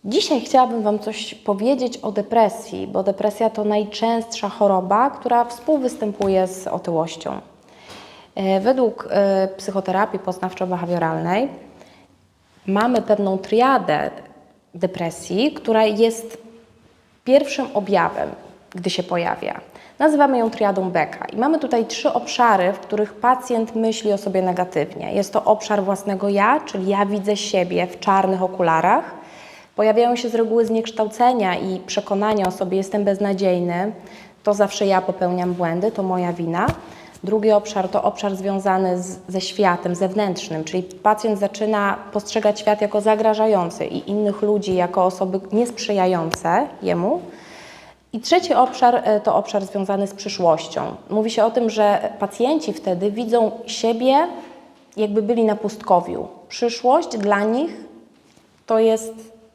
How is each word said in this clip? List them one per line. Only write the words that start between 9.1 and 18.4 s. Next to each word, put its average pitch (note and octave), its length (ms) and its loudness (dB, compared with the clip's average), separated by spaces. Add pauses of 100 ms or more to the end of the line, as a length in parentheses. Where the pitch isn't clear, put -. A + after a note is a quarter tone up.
e, G3 460 2
psychoterapii F#3+ 640 -2
poznawczo-behawioralnej F3+ 1300 -2 (1160)
mamy A3 360 2
pewną G3+ 360 0
triadę G3 720 2 (640)
depresji, F3+ 800 -2
która A3 320 2
jest A3 540 0 (840)
pierwszym C#4 500 2
objawem, F#3 560 0 (440)